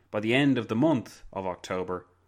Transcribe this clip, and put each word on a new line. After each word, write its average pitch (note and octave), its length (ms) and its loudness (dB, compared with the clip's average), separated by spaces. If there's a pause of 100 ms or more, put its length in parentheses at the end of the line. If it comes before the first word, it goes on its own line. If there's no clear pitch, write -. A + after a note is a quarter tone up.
(140)
by G#2+ 80 -2
the A2 140 0
end C3+ 240 4
of A2 100 -4
the A2 80 0
month D3 560 0
of F#2+ 140 -6
October, F2+ 600 -6 (220)